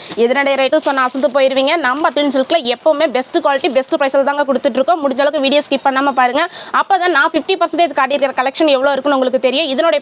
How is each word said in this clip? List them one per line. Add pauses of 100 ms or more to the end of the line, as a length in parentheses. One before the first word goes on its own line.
(240)
இதனுடைய
ரேட்டும்
சொன்ன
அசந்து
போயிருவீங்க.
நம்ம
அத்லின்
சில்க்ல
எப்பவுமே (100)
பெஸ்ட்
குவாலிட்டி,
பெஸ்ட்
பிரைஸ்ல
தாங்க
கொடுத்துட்டு
இருக்கோம்.
முடிஞ்ச
அளவுக்கு
வீடியோ
ஸ்கிப்
பண்ணாம
பாருங்க. (320)
அப்பதான்
நான்
ஃபிஃப்டி
பர்சன்டேஜ்
காட்டியிருக்கிற
கலெக்ஷன்
எவ்வளவு
இருக்குன்னு
உங்களுக்கு
தெரியும்.
இதனுடைய